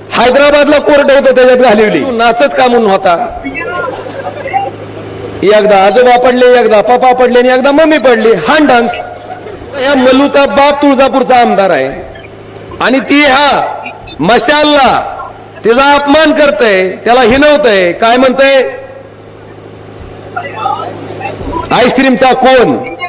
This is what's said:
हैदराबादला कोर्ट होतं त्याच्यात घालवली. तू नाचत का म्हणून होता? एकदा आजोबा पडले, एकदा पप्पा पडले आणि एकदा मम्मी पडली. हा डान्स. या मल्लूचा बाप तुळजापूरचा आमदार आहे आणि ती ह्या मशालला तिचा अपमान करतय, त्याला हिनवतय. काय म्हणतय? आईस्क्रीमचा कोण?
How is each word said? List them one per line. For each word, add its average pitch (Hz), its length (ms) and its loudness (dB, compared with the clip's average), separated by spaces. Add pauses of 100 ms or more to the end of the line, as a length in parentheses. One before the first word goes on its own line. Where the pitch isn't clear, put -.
(180)
हैदराबादला 285 600 2
कोर्ट 277 320 2
होतं 262 240 4
त्याच्यात 254 240 4
घालवली. 214 460 2
तू - 60 -4
नाचत 240 460 0
का 262 100 2
म्हणून 233 240 0
होता? 185 480 -2 (2000)
एकदा 202 440 2
आजोबा 247 300 4
पडले, 247 440 4
एकदा 214 200 2
पप्पा 247 320 2
पडले 247 260 2
आणि 247 100 2
एकदा 254 220 2
मम्मी 311 280 2
पडली. 226 340 2
हा 220 280 0
डान्स. 240 320 2 (880)
या 285 120 0
मल्लूचा 269 520 2
बाप 277 360 0
तुळजापूरचा 269 540 2
आमदार 220 340 2
आहे 139 420 -4 (680)
आणि 247 200 0
ती 277 220 0
ह्या 262 520 0 (460)
मशालला 262 960 0 (480)
तिचा 269 300 2
अपमान 285 380 2
करतय, 226 580 0 (140)
त्याला 240 160 2
हिनवतय. 247 720 2
काय 226 240 0
म्हणतय? 262 520 2 (3000)
आईस्क्रीमचा 254 640 2
कोण? 240 440 2 (320)